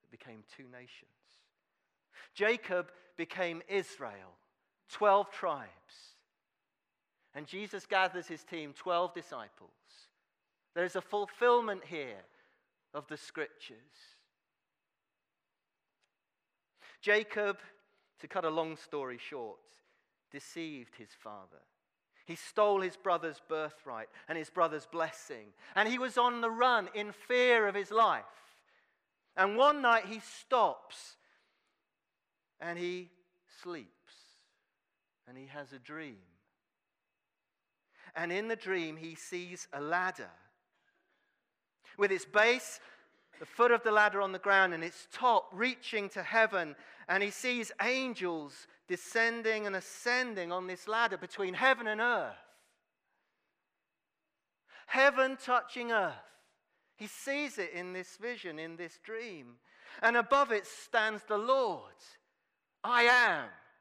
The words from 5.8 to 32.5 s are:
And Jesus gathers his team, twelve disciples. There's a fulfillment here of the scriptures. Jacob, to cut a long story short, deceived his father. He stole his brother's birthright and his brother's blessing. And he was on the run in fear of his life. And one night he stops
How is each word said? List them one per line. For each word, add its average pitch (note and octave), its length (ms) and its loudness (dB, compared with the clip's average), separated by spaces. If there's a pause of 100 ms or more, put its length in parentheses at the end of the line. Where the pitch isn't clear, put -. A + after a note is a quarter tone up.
And D3 140 -14
Jesus G3 380 -12
gathers F3+ 420 0
his D#3+ 160 -12
team, D3+ 300 -12
twelve F3+ 400 0
disciples. A2 580 -14 (1040)
There's F3 220 -4
a F#3 60 -2
fulfillment G#3+ 840 0
here C3 380 -10 (680)
of C#3+ 140 -12
the D3+ 100 -12
scriptures. - 1000 -14 (2750)
Jacob, G#3 580 2 (600)
to D#3 80 -16
cut F3 180 -4
a D#3+ 40 2
long D#3+ 280 -2
story C3 400 -8
short, A#2 420 -12 (680)
deceived C#3+ 680 -14
his A2 180 -20
father. F#2 480 -18 (640)
He E3 100 -12
stole G#3 460 2
his F3+ 140 -4
brother's E3 520 -2
birthright C#3+ 640 -6 (180)
and E3 100 -6
his D#3 140 -8
brother's D#3 340 0
blessing. C#3 640 -8 (220)
And G#3+ 160 4
he B3 80 -2
was B3 180 -4
on A#3+ 260 2
the A#3 100 0
run A3+ 420 2
in G#3 180 -6
fear B3 560 4
of G3 60 0
his G3 160 -4
life. G#3 360 4 (1120)
And G3+ 220 2
one C#4+ 240 6
night A#3 240 4
he G#3+ 140 -10
stops - 960 -2 (1400)